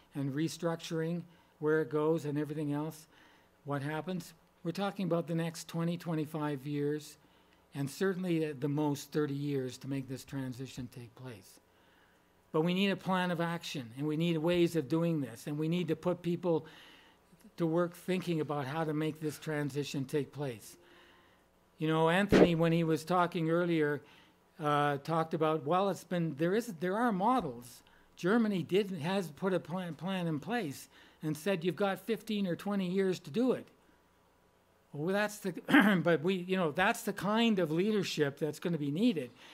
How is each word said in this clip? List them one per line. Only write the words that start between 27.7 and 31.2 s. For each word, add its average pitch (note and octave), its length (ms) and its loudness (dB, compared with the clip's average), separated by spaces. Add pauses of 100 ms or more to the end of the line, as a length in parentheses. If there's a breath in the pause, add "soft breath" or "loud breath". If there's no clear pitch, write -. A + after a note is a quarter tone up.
Germany G#3 460 4
did, F#3+ 300 0 (100)
has F#3 240 0
put F#3 260 -2
a E3+ 80 2
plan, E3+ 340 -6
plan F3+ 340 -2
in D#3 100 0
place F3+ 500 -4 (340 loud breath)